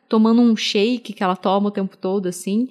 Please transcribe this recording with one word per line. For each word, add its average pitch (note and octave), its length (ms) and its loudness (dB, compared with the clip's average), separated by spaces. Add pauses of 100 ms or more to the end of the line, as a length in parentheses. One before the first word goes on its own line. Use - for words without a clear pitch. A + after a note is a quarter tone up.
tomando A3+ 340 4
um A#3 140 4
shake A3 560 -2
que - 100 -8
ela F#3 140 -2
toma G3+ 320 0
o G3+ 40 -8
tempo G3 240 -6
todo, F#3+ 300 -4
assim. G3+ 440 -4